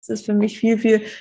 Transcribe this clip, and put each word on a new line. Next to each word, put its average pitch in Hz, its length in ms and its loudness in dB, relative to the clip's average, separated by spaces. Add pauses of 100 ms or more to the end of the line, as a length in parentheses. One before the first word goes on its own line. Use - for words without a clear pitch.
Das 220 180 -8
ist - 60 -14
für 214 80 -2
mich 208 260 0
viel, 226 200 2
viel 220 220 4 (200)